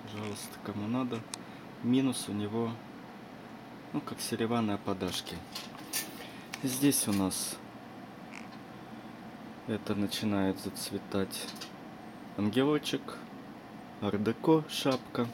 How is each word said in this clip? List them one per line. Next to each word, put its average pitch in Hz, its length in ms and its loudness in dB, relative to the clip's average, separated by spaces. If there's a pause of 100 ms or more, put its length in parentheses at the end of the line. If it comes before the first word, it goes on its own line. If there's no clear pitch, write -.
Пожалуйста, 104 600 -6
кому 104 240 -2
надо. 120 320 2 (640)
Минус 127 460 6
у 101 40 0
него, 107 380 2 (1200)
ну, 147 80 0
как - 220 -6
сереванные 113 560 4
подашки. 95 580 0 (1300)
Здесь 135 440 6
у 110 40 4
нас 95 460 4 (2000)
это 107 260 0
начинает 98 680 4
зацветать - 880 -2 (920)
ангелочек, 131 800 4 (840)
ар-деко, 107 680 6
шапка. 127 640 2